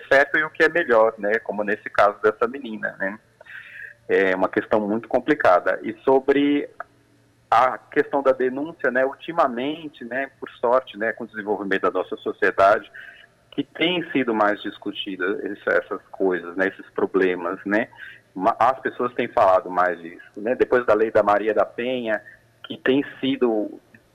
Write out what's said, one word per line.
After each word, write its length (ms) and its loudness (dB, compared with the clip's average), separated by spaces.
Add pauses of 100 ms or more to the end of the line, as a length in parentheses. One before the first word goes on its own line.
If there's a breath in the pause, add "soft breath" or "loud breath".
certo 280 4
e 80 2
o 40 -6
que 140 0
é 60 6
melhor, 480 4
né? 220 -2
Como 220 -6
nesse 280 -6
caso 340 2
dessa 240 2
menina, 500 -10
né? 220 -6 (880 loud breath)
É 260 2
uma 140 2
questão 400 0
muito 220 -4
complicada. 760 2
E 100 -6 (120)
sobre 640 2 (800)
a 280 4
questão 420 -2
da 100 4
denúncia, 600 -2
né? 120 2
Ultimamente, 1040 -4
né? 240 -8 (100)
Por 80 -12 (140)
sorte, 380 0
né? 140 -2
Com 100 -12
o 40 -10
desenvolvimento 540 -4
da 80 0
nossa 280 -4
sociedade, 720 2 (600 loud breath)
que 140 -6
tem 480 -4
sido 240 0
mais 260 0
discutida 640 -8 (180)
essa, 360 -2
essas 220 -6 (100)
coisas, 440 -2
né? 120 0
Esses 240 -10
problemas, 720 0
né? 240 0 (460 loud breath)
Ma-, 240 0
as 220 2
pessoas 340 -4
têm 120 -2
falado 400 2
mais 320 0
disso, 380 -18
né? 160 -4
Depois 320 0
da 80 4
lei 160 2
da 140 4
Maria 280 2
da 140 2
Penha, 560 -4 (440 loud breath)
que 120 -12
tem 260 2 (160)
sido, 600 -2 (340)